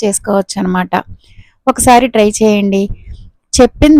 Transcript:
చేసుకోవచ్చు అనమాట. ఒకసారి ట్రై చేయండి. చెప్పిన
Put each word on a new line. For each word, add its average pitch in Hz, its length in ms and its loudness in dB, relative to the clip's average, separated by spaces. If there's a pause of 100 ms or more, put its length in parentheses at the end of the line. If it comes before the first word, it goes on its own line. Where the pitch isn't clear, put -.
చేసుకోవచ్చు 202 580 -4
అనమాట. 180 340 -4 (760)
ఒకసారి 247 440 2
ట్రై 214 140 2 (120)
చేయండి. 202 420 0 (760)
చెప్పిన 285 420 2